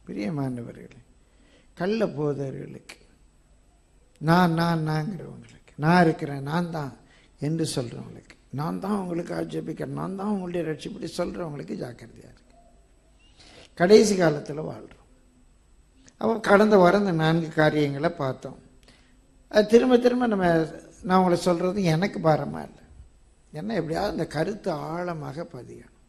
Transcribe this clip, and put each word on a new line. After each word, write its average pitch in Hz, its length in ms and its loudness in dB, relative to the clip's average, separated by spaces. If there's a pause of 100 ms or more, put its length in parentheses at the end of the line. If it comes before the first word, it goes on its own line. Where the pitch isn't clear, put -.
பிரியமானவர்களே, 135 1000 -8 (760)
கள்ள 208 280 -2
போதகர்களுக்கு, 143 920 -8 (1200)
நான், 165 320 4
நான், 165 340 0
நான்ங்கிறவங்களுக்கு, 156 880 -8
'நான் 170 260 4
இருக்கிறேன், 147 400 0
நான் 165 280 -4
தான்' 147 240 -8 (460)
என்று 156 280 -2
சொல்றவங்களுக்கு, 120 680 -10 (160)
'நான் 170 280 -6
தான் 196 200 -4
உங்களுக்கு 170 360 -6
ஆட்சேபிக்கிறேன், 156 640 -8
நான் 185 200 -8
தான் 208 140 -4
உங்களுடைய 180 320 -6
ரட்சிப்பு' 156 280 -8
இப்படி - 200 -10
சொல்றவங்களுக்கு 156 640 -8
ஜாக்கிரதையா - 520 -14
இருக்கு. - 140 -20 (1300)
கடைசி 202 380 8
காலத்துல 151 480 0
வாழ்றோம். - 440 -14 (1120)
அப்போ 226 200 0
கடந்த 208 360 6
வாரம் 185 260 6
இந்த 190 100 0
நான்கு 160 380 2
காரியங்களை 151 600 2
பார்த்தோம். 131 480 -8 (920)
அது 214 160 4
திரும்ப 247 300 6
திரும்ப 247 300 2
நம்ம, 196 180 0 (560)
நான் 185 180 4
உங்களை 175 200 4
சொல்றது 180 440 0
எனக்கு 180 360 0
பாரமா 143 420 0
இல்லை. - 220 -18 (680)
ஏன்னா 190 200 -8
எப்படியாவது 165 400 -4
அந்த 170 140 -4
கருத்து 185 440 -6 (140)
ஆழமாக 160 680 -8
பதியணும். 120 580 -20